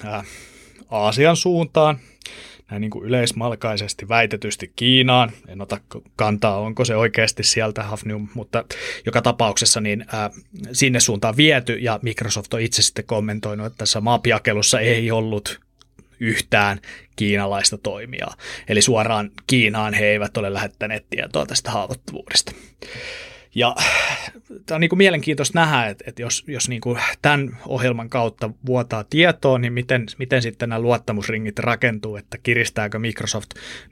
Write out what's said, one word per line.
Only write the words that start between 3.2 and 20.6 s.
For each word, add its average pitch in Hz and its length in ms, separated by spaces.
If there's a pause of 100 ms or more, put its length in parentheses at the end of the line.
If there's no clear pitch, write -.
väitetysti 107 680
Kiinaan. 127 560 (160)
En 92 120
ota 101 180
k-, - 240 (140)
kantaa, 104 440
onko 110 240
se 117 120
oikeasti 110 460
sieltä 110 400
Hafnium, 104 520
mutta 107 300 (420)
joka 113 160
tapauksessa 113 580
niin, 104 320
ää, 107 180 (420)
sinne 127 280
suuntaan 110 360
viety, 139 360
ja 113 300
Microsoft 104 520
on 113 60
itse 113 220
sitten - 220
kommentoinut, 107 640
että 113 120
tässä 110 220
map-jakelussa 110 800
ei 113 300
ollut 110 500 (600)
yhtään 104 600 (360)
kiinalaista 101 640
toimijaa. 107 560 (340)
Eli 107 140
suoraan 110 480 (160)
Kiinaan 107 480
he 110 120
eivät 104 300
ole 101 160
lähettäneet 104 580